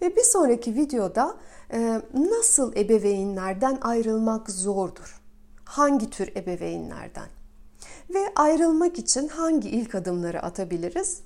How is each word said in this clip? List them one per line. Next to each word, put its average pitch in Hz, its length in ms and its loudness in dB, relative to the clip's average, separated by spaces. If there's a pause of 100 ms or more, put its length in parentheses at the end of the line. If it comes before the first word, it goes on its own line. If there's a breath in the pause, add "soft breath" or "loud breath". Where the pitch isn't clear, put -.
Ve 359 140 2
bir 480 60 4
sonraki 240 520 4
videoda, 262 600 0 (360 loud breath)
e, 226 280 0 (140)
nasıl 330 600 2
ebeveynlerden 202 1040 2
ayrılmak 220 680 0
zordur? 190 680 -4 (440)
Hangi 277 460 2
tür - 260 -6
ebeveynlerden? 170 920 -8 (840 loud breath)
Ve 392 260 0
ayrılmak 330 640 4
için 269 300 0
hangi 311 400 0
ilk 220 260 -2
adımları 175 480 -4
atabiliriz? 175 840 -4